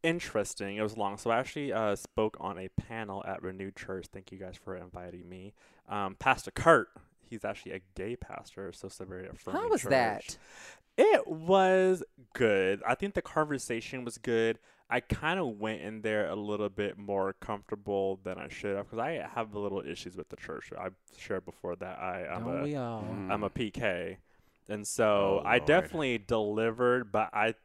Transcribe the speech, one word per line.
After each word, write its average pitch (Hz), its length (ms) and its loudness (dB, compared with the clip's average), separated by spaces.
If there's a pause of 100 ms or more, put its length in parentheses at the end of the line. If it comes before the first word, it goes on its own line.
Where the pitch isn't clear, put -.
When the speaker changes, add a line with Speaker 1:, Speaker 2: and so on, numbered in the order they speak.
Speaker 1:
interesting. 104 760 -2
It 107 40 0
was 107 160 -2
long. 101 220 0
So 117 100 -2
I 113 80 4
actually, 135 340 -4
uh, 104 240 2
spoke - 440 -2
on 92 180 -6
a 95 120 -10
panel 101 580 -6
at 95 160 -8
Renewed 95 320 -8
Church. 95 360 -10
Thank 95 200 -16
you 95 80 -16
guys 92 180 -12
for 95 180 -10
inviting 90 540 -14
me. 92 240 -16 (340)
Um, 98 280 -4
Pastor - 340 0
Kurt, 147 400 6 (320)
he's - 240 -12
actually 101 280 -6
a 95 80 -8 (120)
gay 120 220 -6
pastor, - 580 -14
so - 140 -14
it's - 120 -14
a 95 60 -10
very 92 220 -12
affirming - 340 -6
Speaker 2:
How 466 80 -2
was 427 140 2
Speaker 1:
church. 98 80 -6
Speaker 2:
that? 117 460 0 (600)
Speaker 1:
It 403 280 8
was 185 760 6 (300)
good. 98 540 4
I 127 80 4
think 202 180 -4
the 175 80 0
conversation 135 840 -2
was 120 140 -8
good. 113 400 2 (320)
I 127 100 2
kinda 170 460 -2
went 110 360 -4
in 107 200 -8
there 107 260 2
a 82 80 -2
little 104 340 -2
bit 101 280 -4
more 98 360 0
comfortable 101 880 -2
than 92 160 -6
I - 80 -10
should 101 280 -4
have, 98 140 -4
'cause 110 80 -8
I 131 140 -2 (240)
have 113 180 -4
a 104 60 -6
little 98 260 -2
issues 87 320 -10
with 82 120 -10
the - 80 -12
church. - 380 -12
I've 92 200 -6 (200)
shared 92 300 -6
before 87 300 -8
that - 240 -10
I 92 220 -4
am 90 240 -6
Speaker 2:
Don't 101 160 -4
Speaker 1:
a - 20 -2
Speaker 2:
we 147 140 -4
all? 117 260 -4
Speaker 3:
Mm. 101 280 -4
Speaker 1:
I'm 104 120 0
a 98 80 0
P 113 180 -4
K. 92 480 -2 (520)
And 104 180 -6
so 101 560 4
Speaker 3:
Oh, 101 40 -2
Speaker 1:
I 117 100 6
Speaker 3:
Lord. 143 100 4
Speaker 1:
definitely 156 500 4
delivered, 113 920 2
but 107 200 2
I 107 220 2 (120)